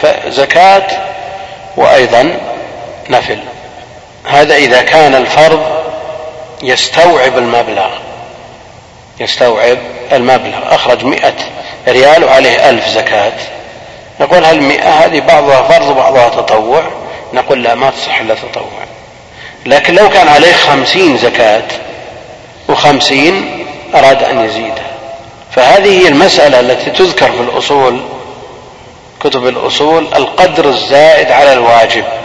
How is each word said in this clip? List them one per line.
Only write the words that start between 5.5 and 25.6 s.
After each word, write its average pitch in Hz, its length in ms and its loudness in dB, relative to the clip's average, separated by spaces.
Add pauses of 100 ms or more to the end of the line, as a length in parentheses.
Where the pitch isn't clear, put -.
يستوعب 131 760 2
المبلغ، 117 500 -2 (1300)
يستوعب 120 580 0 (340)
المبلغ، 127 640 0
أخرج 123 300 0
مائة 135 300 0 (540)
ريال 139 360 4
وعليه 131 460 2
ألف 113 180 -2
زكاة، 110 440 -2 (880)
نقول: 160 240 2
"هل 160 180 4
مائة 143 260 0
هذه 160 320 2
بعضها 139 420 4
فرض 147 260 4
وبعضها 131 400 2
تطوع؟" 113 540 -2 (500)
نقول: 131 300 -2
"لا، 117 120 0
ما 131 160 0
تصح 127 300 -6
إلا 110 140 -4
تطوع". 113 500 -12 (840)
لكن 147 280 0
لو 202 140 4
كان - 200 4
عليه 151 240 4
خمسين 147 640 0
زكاة 113 460 0 (1080)
وخمسين 143 960 0 (300)
أراد 135 280 4
أن 131 220 -2
يزيدها، 110 440 -8 (600)
فهذه 185 520 4